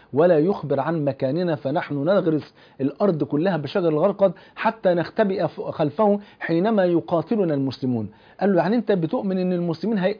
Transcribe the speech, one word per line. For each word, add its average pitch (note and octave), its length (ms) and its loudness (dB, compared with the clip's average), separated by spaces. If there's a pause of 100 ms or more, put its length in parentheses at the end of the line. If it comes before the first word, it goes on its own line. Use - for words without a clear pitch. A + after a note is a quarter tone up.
(120)
ولا D#3+ 260 6
يخبر D3+ 400 0
عن D3+ 260 -2
مكاننا، C#3+ 500 -2
فنحن C#3+ 480 -4
نغرس E3 500 0 (280)
الأرض F3 420 0
كلها E3+ 340 0
بشجر E3 320 -2
الغرقد F#3 420 2 (240)
حتى G#3 380 0
نختبئ F#3 540 0
ف-، - 140 -10
خلفه G3+ 580 0 (200)
حينما F#3+ 460 2
يقاتلنا E3+ 680 0
المسلمون". B2+ 560 -2 (300)
قال G3 140 2
له: E3+ 80 4
"يعني F#3+ 140 0
أنت G#3+ 160 0
بتؤمن F#3 460 -2
أن F#3 160 0
المسلمين F3 440 -2
هي-، F3+ 220 0